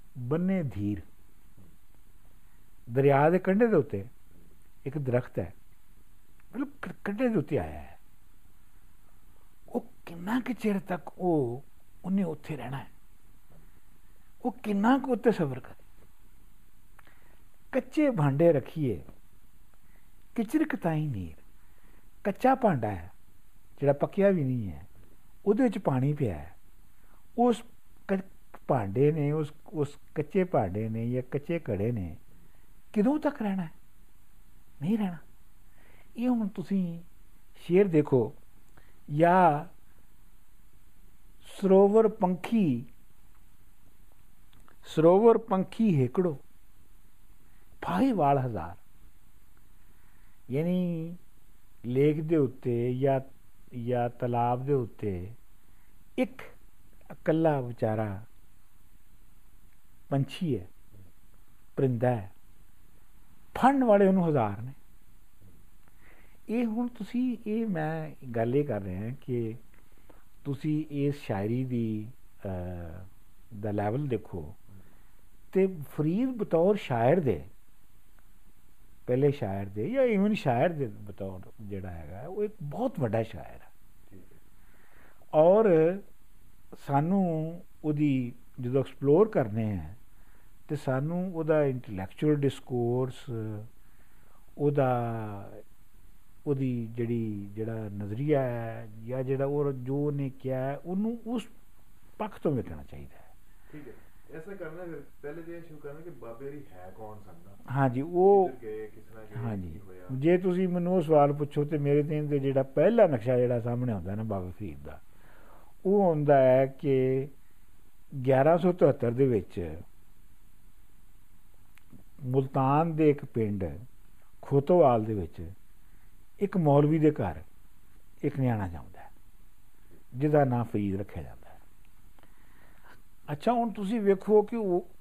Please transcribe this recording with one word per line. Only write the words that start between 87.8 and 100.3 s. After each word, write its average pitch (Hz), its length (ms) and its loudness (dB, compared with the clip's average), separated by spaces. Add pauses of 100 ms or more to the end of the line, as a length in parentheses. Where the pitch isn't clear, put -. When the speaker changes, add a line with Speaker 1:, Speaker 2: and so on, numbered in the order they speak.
Speaker 1:
ਉਹਦੀ 147 500 2 (280)
ਜਦੋਂ 127 200 2
ਐਕਸਪਲੋਰ 147 460 6
ਕਰਨੇ 110 520 0
ਆ, 80 140 -8 (760)
ਤੇ 151 80 -2
ਸਾਨੂੰ 160 600 0
ਉਹਦਾ 156 300 4
ਇੰਟੈਲੈਕਚੁਅਲ 139 720 0
ਡਿਸਕੋਰਸ, 127 920 0 (1300)
ਉਹਦਾ, 139 360 4 (1500)
ਉਹਦੀ 127 480 0
ਜਿਹੜੀ, 113 600 -2
ਜਿਹੜਾ 110 340 -4
ਨਜ਼ਰੀਆ 110 520 2
ਹੈ 117 460 -4 (180)
ਜਾਂ 127 180 -2
ਜਿਹੜਾ 135 220 0
ਉਹ, 143 260 2
ਜੋ 131 260 -2
ਉਹਨੇ 143 320 0
ਕਿਹਾ 131 380 -4